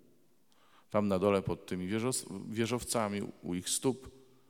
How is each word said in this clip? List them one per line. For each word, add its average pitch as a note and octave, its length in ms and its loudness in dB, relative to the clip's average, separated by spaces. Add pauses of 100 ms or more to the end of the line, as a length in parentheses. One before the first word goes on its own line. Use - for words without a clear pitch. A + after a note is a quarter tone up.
(880)
Tam G#2 180 2
na G2 120 4
dole G2 220 6
pod F2 240 -4
tymi F2+ 220 -4
wieżos-, A2+ 380 -2 (240)
wieżowcami, A2 720 0 (200)
u F2 140 -4
ich F2+ 140 -4
stóp, - 420 0 (380)